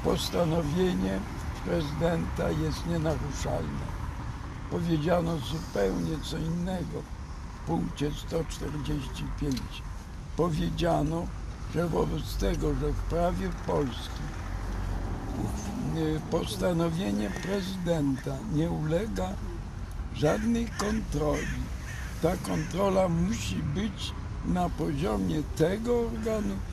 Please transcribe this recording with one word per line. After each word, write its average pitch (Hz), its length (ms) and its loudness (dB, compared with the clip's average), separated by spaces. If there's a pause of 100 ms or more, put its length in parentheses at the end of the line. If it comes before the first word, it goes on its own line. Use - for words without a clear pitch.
postanowienie 180 1160 2 (460)
prezydenta 170 840 2
jest 156 380 0
nienaruszalne. 143 960 0 (840)
Powiedziano 165 680 2
zupełnie 117 880 0
co - 140 -4
innego 175 640 -2 (640)
w - 40 -6
punkcie 156 440 0 (160)
sto 165 220 0
czterdzieści 143 760 -4 (180)
pięć. 131 400 -2 (560)
Powiedziano, 160 920 2 (460)
że 170 140 2
wobec 170 500 0
tego, 151 380 2
że 147 160 0
w 139 40 0
prawie 180 540 2 (180)
polskim, 147 580 0 (1700)
y, 156 220 2 (120)
postanowienie 185 960 2
prezydenta 170 1080 0 (180)
nie 156 160 4
ulega 180 600 2 (880)
żadnej 220 520 4
kontroli, 147 960 0 (580)
ta 175 160 4
kontrola 185 720 2
musi 180 460 2
być 170 580 -2 (320)
na 175 240 2
poziomie 170 720 2 (140)
tego 220 420 4
organu 220 560 0 (180)